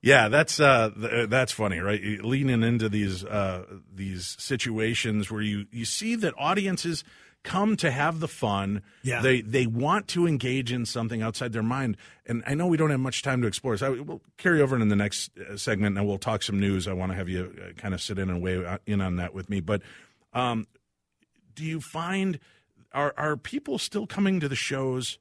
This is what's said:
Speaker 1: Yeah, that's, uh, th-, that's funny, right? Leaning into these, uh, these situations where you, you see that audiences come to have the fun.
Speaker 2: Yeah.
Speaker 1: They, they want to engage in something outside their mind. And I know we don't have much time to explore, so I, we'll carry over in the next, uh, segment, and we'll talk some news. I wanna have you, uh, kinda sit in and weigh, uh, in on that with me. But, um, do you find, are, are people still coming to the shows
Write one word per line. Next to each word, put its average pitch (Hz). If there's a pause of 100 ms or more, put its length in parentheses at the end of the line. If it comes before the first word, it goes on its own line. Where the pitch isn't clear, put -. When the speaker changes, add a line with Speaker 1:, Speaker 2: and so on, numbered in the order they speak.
Speaker 1:
Yeah, 120
that's, 147
uh, 127
th-, 110
that's 127
funny, 98
right? 101 (240)
Leaning 127
into 113
these, 98
uh, 98 (260)
these 95
situations 110
where 107
you, 104
you 117
see 226
that 196
audiences 175 (380)
come 208
to 160
have 151
the 165
fun. 98 (200)
Speaker 2:
Yeah. 123
Speaker 1:
They, 127
they 120
want 143
to 175
engage 131
in 120
something 113
outside 113
their 110
mind. 120 (300)
And 117
I 135
know 165
we 170
don't 156
have 135
much 131
time 127
to 117
explore, 107
so 135
I, 120
we'll 147 (160)
carry 170
over 131
in 110
the 104
next, 101
uh, 95
segment, 101
and 101
we'll 98
talk 110
some 101
news. 98
I 98
wanna 92
have 90
you, 90
uh, 90
kinda 95
sit 98
in 95
and 87
weigh, 92
uh, 87
in 104
on 92
that 90
with 92
me. 101
But, 92 (540)
um, 120 (880)
do 156
you 160
find, 180 (540)
are, 143
are 151
people 277
still 208
coming 196
to 143
the 135
shows 131